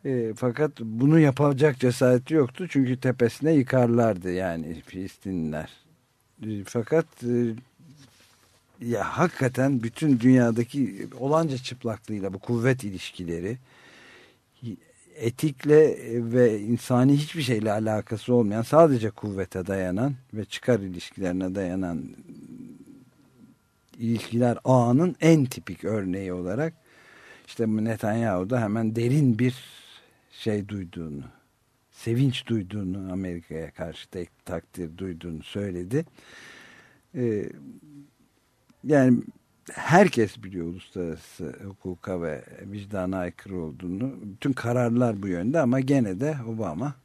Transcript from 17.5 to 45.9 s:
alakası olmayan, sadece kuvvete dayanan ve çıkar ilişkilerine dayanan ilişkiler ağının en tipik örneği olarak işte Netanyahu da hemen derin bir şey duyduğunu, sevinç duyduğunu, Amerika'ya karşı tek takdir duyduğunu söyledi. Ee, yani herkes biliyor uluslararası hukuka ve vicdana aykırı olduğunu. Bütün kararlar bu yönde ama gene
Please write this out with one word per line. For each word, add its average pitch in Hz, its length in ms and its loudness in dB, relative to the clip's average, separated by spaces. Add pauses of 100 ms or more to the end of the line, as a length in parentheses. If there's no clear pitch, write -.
alakası 107 640 -2
olmayan, 110 280 2
sadece 135 480 6
kuvvete 95 580 -6
dayanan 98 460 -2 (200)
ve 104 120 -8
çıkar - 340 -2
ilişkilerine 92 760 -6
dayanan 90 480 -4 (1900)
ilişkiler 117 680 0
ağının 127 580 4
en 160 240 6
tipik - 380 -10
örneği 95 500 -4
olarak 104 400 -4 (720)
işte 113 200 -4
Netanyahu 110 840 -2
da 120 120 0
hemen 110 340 -2
derin 120 440 2
bir - 380 -2 (600)
şey 104 300 -4
duyduğunu, 85 560 -10 (680)
sevinç 123 560 -2
duyduğunu, 95 680 -4
Amerika'ya 85 580 -8
karşı - 380 -12
tek - 360 -12
takdir 85 520 -10
duyduğunu 85 460 -10
söyledi. 101 640 -6 (1120)
Ee, 117 340 -2 (1300)
yani 127 400 6 (480)
herkes 131 720 4
biliyor 92 220 -8
uluslararası 85 960 -10
hukuka 92 580 -10
ve 78 220 -6 (180)
vicdana 98 560 -6
aykırı 92 400 -8
olduğunu. 90 680 -8
Bütün 107 300 -4
kararlar 120 680 0
bu 101 60 -6
yönde 98 320 -2
ama 131 200 2
gene 127 400 0